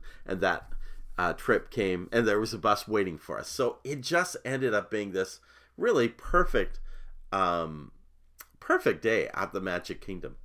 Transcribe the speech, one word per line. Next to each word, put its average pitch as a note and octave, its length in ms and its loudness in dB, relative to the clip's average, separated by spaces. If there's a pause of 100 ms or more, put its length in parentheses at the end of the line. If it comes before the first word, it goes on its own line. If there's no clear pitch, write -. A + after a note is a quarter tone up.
(260)
and F#2+ 160 -4
that, F2+ 300 0 (460)
uh, F2 160 0
trip - 380 0
came, F#2 400 0
and A#2 160 4
there G#2 120 4
was A2+ 140 -2
a G#2 60 -6
bus G#2 280 2
waiting G2 300 0
for C2+ 220 -8
us. - 100 -10
So - 340 0
it C#3 180 -6
just F3 440 0
ended C3 300 2
up - 160 0
being G#2 220 -2
this F#2+ 260 -2 (380)
really A#2+ 320 4
perfect, - 680 2 (520)
um, E2+ 600 0 (680)
perfect A#3+ 420 2
day A2 320 2
at F#2+ 180 -4
the G2 100 -4
Magic F2+ 380 -4
Kingdom. - 440 -10